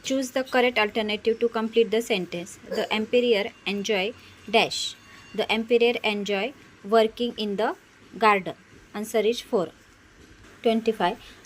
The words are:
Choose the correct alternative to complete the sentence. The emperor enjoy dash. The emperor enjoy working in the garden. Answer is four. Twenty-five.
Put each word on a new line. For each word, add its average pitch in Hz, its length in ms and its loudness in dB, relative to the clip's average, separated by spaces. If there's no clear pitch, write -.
Choose 262 280 -2
the 262 140 -4
correct 247 340 2
alternative 214 600 -2
to 233 100 2
complete 220 420 2
the 220 100 2
sentence. 185 560 -6
The - 240 -4
emperor 220 560 2
enjoy 202 480 -2
dash. 202 460 0
The 196 160 -2
emperor 233 420 4
enjoy 208 500 -2
working 220 540 2
in 208 200 -4
the 254 180 -2
garden. 190 360 4
Answer 208 260 -2
is 220 220 2
four. - 280 -2
Twenty-five. 220 560 0